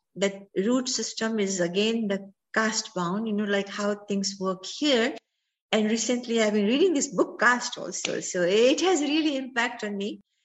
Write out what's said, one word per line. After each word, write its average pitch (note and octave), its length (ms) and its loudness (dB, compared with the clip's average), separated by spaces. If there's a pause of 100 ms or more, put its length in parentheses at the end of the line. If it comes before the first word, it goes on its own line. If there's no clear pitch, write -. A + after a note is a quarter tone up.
(180)
that G3 180 0 (220)
root B3 320 2
system A3+ 500 -2
is G3 220 0
again G#3 480 0
the G3 100 -2 (340)
caste A3 400 -2
bound, F#3+ 360 -2
you G#3 40 -2
know, G#3 120 0
like G3+ 240 0
how G#3 260 -2
things G3+ 420 -4
work F#3 280 -4
here. C4+ 500 0 (560)
And G#3+ 180 2
recently, A#3 520 0
I've G#3+ 120 4
been G#3 140 2
reading D#4 260 4
this C#4 140 0
book, B3 320 -2
Caste, - 380 2
also. - 420 -6
So F3+ 220 -2
it A3 400 4
has F4 200 4
really D4 360 0
impact A#3+ 480 -4
on G#3 100 -6
me. G3+ 240 -6 (260)